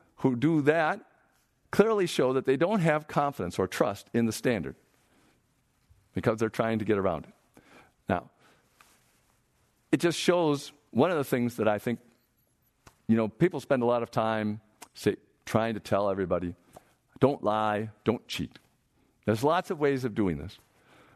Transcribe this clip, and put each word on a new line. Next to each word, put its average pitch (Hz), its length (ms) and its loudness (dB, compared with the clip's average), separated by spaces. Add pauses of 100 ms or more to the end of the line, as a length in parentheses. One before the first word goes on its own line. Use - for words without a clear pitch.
(160)
who 131 180 2
do 147 280 2
that 160 400 0 (680)
clearly 202 360 2
show 131 260 0
that 131 140 0
they 135 100 4
don't 180 240 0
have 151 260 0
confidence 143 520 -4
or 92 100 0
trust 107 460 -4
in 117 100 2
the 110 80 0
standard 113 420 -4 (1400)
because 110 240 0
they're 113 100 0
trying 113 300 -2
to 104 80 -4
get 104 100 2
around 92 300 -2
it. - 360 -20 (460)
Now, 90 220 -2 (1600)
it 143 80 2
just 165 180 0
shows 160 540 0 (200)
one 147 180 4
of 165 80 0
the 135 60 -2
things 120 320 -2
that 107 120 2
I 104 100 2
think, 117 220 -4 (1080)
you 113 100 4
know, 110 120 2
people 160 320 0
spend 127 220 0
a 117 40 2
lot 120 160 2
of 113 80 -8
time, 110 520 -2 (320)
say, - 220 0 (280)
trying 113 300 0
to 101 60 -6
tell 101 280 0
everybody, 90 460 -2 (640)
"Don't 135 240 2
lie, 107 460 0 (140)
don't 110 220 -2
cheat." - 320 -10 (680)
There's 110 180 0
lots 170 260 0
of 170 80 -4
ways 139 260 0
of 107 100 -4
doing 90 240 0
this. 78 200 -14 (580)